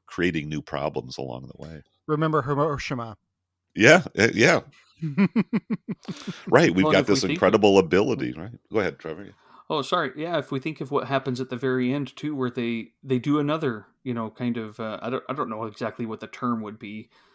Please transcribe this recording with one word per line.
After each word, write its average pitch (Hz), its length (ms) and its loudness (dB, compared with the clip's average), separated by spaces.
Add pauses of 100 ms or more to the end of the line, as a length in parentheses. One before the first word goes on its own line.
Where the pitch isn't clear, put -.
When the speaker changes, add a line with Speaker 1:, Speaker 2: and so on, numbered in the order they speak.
Speaker 1:
creating 80 420 -2
new 76 140 -6
problems 69 560 -6
along 65 300 -10
the - 140 -20
way. 78 200 -18 (260)
Speaker 2:
Remember 156 340 0
Hiroshima. 135 720 -2 (600)
Speaker 1:
Yeah, 143 260 8 (140)
eh, 101 180 6
yeah. 131 260 4 (420)
Speaker 2:
<laughs> 160 240 0 (1200)
Speaker 1:
Right, 127 280 6
we've 95 100 4
Speaker 3:
Well, 156 80 2
and - 40 8
Speaker 1:
got 92 60 6
Speaker 3:
if - 80 0
we 101 40 4
Speaker 1:
this 92 80 2
Speaker 3:
think 92 100 0
Speaker 1:
incredible 98 460 6
ability, 87 540 2
right? 87 200 -12 (200)
Go 107 80 0
ahead, 87 180 -2
Trevor. 95 320 -12 (400)
Speaker 3:
Oh, 156 120 -2
sorry. 165 340 -2
Yeah, 165 220 -4
if 139 120 -6
we 135 100 -4
think 156 200 -8
of 139 100 -8
what 135 180 -2
happens 131 320 -2
at 127 100 -8
the 127 60 -6
very 127 360 0
end, 143 240 -4
too, 151 180 -6
where 127 160 -2
they, 117 420 -6 (100)
they 131 160 -2
do 143 200 0
another, 147 480 -2 (160)
you 127 120 -6
know, 113 160 -6
kind 120 260 -4
of, 110 240 -8
uh, 107 220 -6
I 113 80 -6
don't, 127 180 -4
I - 60 -6
don't 139 160 -4
know 110 140 -8
exactly 110 420 -6
what 110 140 -8
the 110 60 -12
term 120 360 -4
would 104 160 -12
be, 107 320 -14 (240)